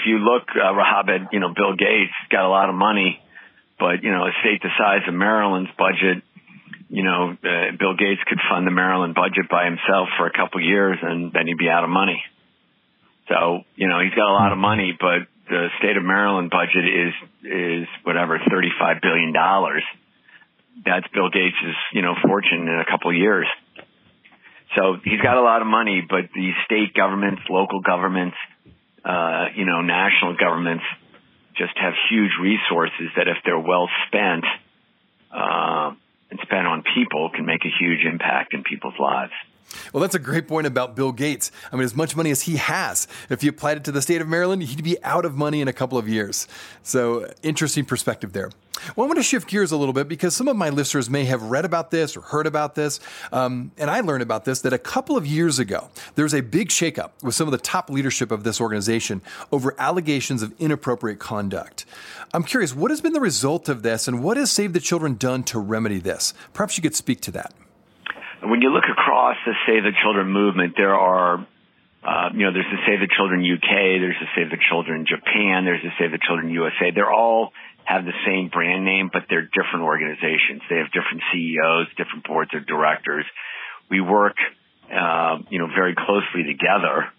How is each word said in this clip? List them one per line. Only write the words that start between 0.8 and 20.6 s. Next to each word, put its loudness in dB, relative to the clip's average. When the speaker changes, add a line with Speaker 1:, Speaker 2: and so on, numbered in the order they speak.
Speaker 1:
at, -2
you 0
know, 0
Bill 0
Gates 2
got 2
a 2
lot 4
of -2
money, 2
but, 0
you 0
know, 2
a 0
state 2
the -4
size 4
of -2
Maryland's 2
budget, 2
you -4
know, 2
uh, 0
Bill 2
Gates 2
could 0
fund 2
the 2
Maryland 2
budget 2
by 4
himself 2
for 2
a -2
couple -2
years, 2
and -4
then 2
he'd -2
be 0
out 4
of -2
money. 0
So, 2
you 0
know, 2
he's 2
got 4
a 6
lot 4
of 0
money, 2
but 2
the 0
state 2
of 0
Maryland 2
budget 2
is, 2
is -2
whatever, 0
thirty-five 0
billion 2
dollars. 2